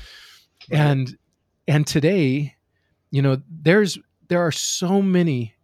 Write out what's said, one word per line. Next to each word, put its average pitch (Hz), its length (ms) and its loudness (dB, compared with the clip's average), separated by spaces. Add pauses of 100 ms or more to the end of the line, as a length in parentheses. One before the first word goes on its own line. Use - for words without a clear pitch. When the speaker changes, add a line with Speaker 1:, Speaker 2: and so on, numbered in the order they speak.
(720)
Speaker 1:
Right. 151 80 2
Speaker 2:
And, 135 380 0 (500)
and 151 200 2
today, 147 680 0 (560)
you 139 100 0
know, 135 280 0
there's, 165 480 2 (300)
there 175 140 0
are 165 100 0
so 190 500 -2
many, 170 640 0